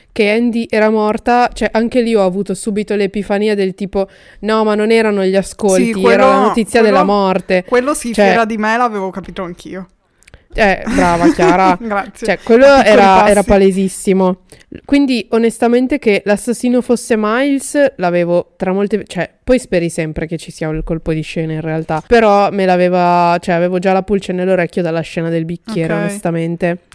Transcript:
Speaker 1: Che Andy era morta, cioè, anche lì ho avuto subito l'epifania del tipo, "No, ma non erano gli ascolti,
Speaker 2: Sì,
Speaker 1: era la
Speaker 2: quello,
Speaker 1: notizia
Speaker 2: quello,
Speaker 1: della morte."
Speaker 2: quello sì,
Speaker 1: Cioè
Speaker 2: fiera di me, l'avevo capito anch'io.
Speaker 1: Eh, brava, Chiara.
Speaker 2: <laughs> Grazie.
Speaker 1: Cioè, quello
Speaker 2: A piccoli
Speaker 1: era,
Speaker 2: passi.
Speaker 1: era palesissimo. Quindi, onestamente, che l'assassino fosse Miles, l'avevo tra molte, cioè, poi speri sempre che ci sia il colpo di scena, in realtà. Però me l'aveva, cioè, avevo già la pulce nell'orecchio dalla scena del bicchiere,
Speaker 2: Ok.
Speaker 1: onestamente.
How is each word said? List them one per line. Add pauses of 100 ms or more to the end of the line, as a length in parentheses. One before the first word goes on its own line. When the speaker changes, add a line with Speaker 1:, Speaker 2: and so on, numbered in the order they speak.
(100)
Speaker 1:
Che
Andy
era
morta,
cioè,
anche
lì
ho
avuto
subito
l'epifania
del
tipo, (320)
"No,
ma
non
erano
gli
ascolti,
Speaker 2:
Sì,
Speaker 1:
era
la (300)
Speaker 2:
quello,
Speaker 1:
notizia
Speaker 2:
quello,
Speaker 1:
della
morte."
Speaker 2:
quello
sì,
Speaker 1:
Cioè
Speaker 2:
fiera
di
me,
l'avevo
capito
anch'io. (680)
Speaker 1:
Eh, (100)
brava,
Chiara.
Speaker 2:
<laughs>
Grazie.
Speaker 1:
Cioè,
quello
Speaker 2:
A
piccoli
Speaker 1:
era,
Speaker 2:
passi.
Speaker 1:
era
palesissimo. (460)
Quindi,
onestamente,
che
l'assassino
fosse
Miles,
l'avevo
tra
molte,
cioè, (140)
poi
speri
sempre
che
ci
sia
il
colpo
di
scena,
in
realtà.
Però
me
l'aveva,
cioè,
avevo
già
la
pulce
nell'orecchio
dalla
scena
del
bicchiere,
Speaker 2:
Ok.
Speaker 1:
onestamente. (160)